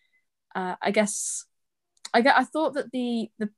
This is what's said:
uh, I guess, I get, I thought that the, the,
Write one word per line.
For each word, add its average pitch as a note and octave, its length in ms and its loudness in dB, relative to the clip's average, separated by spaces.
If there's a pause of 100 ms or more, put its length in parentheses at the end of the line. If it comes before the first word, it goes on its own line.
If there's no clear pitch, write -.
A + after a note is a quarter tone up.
(540)
uh, F#3 260 -6
I G3+ 120 0
guess, - 520 -2 (680)
I A#3 80 6
get, C4+ 160 6
I C4 60 4
thought D#4 280 -2
that C4 180 -6
the, A#3+ 480 -4
the, G#3 200 -4